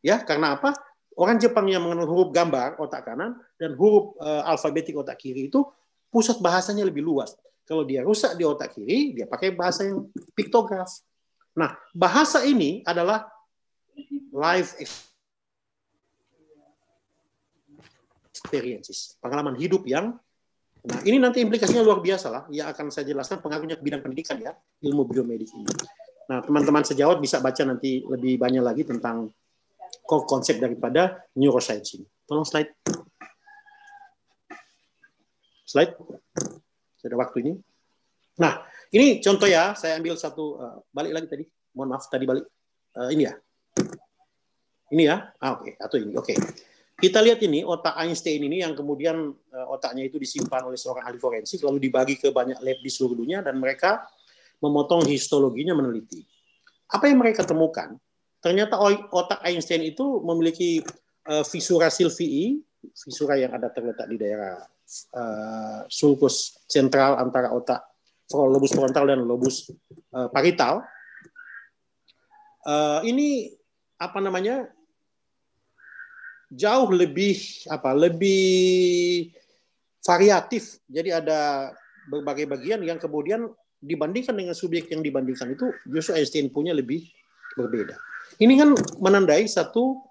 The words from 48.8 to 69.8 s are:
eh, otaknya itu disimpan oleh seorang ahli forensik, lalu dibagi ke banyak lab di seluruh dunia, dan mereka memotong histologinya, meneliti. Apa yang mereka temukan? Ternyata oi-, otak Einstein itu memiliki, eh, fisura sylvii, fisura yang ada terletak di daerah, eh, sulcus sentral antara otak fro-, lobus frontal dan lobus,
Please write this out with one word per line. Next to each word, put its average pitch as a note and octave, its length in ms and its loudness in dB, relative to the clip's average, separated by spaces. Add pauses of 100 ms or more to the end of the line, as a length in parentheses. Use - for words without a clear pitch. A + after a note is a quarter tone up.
eh, - 340 -14
otaknya C3 380 -8
itu C3 160 -8
disimpan B2+ 480 -6
oleh B2+ 80 -10
seorang B2 260 -10
ahli B2 140 -12
forensik, A#2 480 -6
lalu C#3 160 0
dibagi C3 340 0
ke C#3 140 2
banyak B2+ 320 -2
lab C3 160 -4
di C3 120 -10
seluruh A#2+ 280 -2
dunia, D#3+ 240 -4
dan C3+ 160 -4
mereka C3+ 480 -2 (560)
memotong D3+ 420 2
histologinya, C#3 720 0
meneliti. B2 480 -4 (640)
Apa C#4+ 220 4
yang C4 100 8
mereka A3 240 4
temukan? D#3+ 540 0 (420)
Ternyata G3+ 380 2
oi-, G3+ 320 4
otak F3+ 320 0
Einstein E3+ 400 -2
itu A3+ 400 -4
memiliki, E3 580 0 (460)
eh, D3+ 180 0
fisura E3 460 2
sylvii, E3+ 720 0 (320)
fisura C#3+ 420 -4
yang B2+ 160 0
ada A#2+ 160 -6
terletak A2+ 400 -8
di A2 80 -8
daerah, G#2 400 -6 (560)
eh, A2 680 -8 (100)
sulcus - 760 2
sentral C3+ 540 4
antara B2+ 340 0
otak B2 300 -4 (420)
fro-, C#3 240 2
lobus C3+ 240 4
frontal C3+ 320 2
dan C#3 220 4
lobus, B2+ 420 -2 (460)